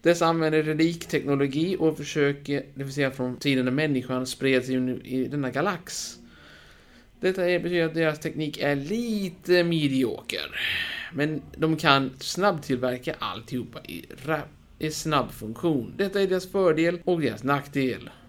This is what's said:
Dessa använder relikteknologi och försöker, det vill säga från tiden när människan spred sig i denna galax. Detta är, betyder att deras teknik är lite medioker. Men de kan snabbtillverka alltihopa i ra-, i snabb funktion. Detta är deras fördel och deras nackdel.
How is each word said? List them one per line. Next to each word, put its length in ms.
Dessa 240
använder 380
relikteknologi 1160
och 180
försöker, 680
det 80
vill 100
säga 180
från 260
tiden 280
när 60
människan 540
spred 400
sig 100
i 240
denna 220
galax. 680
Detta 300
är, 100
betyder 260
att 80
deras 260
teknik 380
är 180
lite 880
medioker. 960
Men 280
de 200
kan 420
snabbtillverka 1000
alltihopa 640
i 220
ra-, 220
i 120
snabb 400
funktion. 680
Detta 240
är 60
deras 240
fördel 540
och 160
deras 220
nackdel. 680